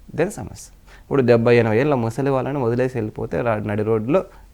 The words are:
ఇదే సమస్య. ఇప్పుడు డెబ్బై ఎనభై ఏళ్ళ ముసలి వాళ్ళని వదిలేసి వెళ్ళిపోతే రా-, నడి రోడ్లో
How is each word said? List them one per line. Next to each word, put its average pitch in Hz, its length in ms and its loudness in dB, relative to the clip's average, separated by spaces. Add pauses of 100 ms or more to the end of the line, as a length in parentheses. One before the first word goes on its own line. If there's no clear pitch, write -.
(140)
ఇదే 165 160 -2
సమస్య. - 420 -14 (320)
ఇప్పుడు 139 180 0
డెబ్బై 120 360 6
ఎనభై 110 200 4
ఏళ్ళ 147 160 2
ముసలి 127 360 -2
వాళ్ళని 131 280 -2
వదిలేసి 123 400 -2
వెళ్ళిపోతే 113 440 -6
రా-, 110 260 -2
నడి 104 160 -2
రోడ్లో 113 420 0 (280)